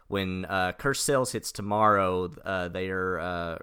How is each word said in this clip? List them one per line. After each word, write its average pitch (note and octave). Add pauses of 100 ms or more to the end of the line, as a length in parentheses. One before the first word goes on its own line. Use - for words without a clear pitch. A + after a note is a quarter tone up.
when, F#2
uh, F#2
Cursed -
Sales C3
hits -
tomorrow, G2 (120)
uh, F#2
they F#2
are, F#2
uh, E2+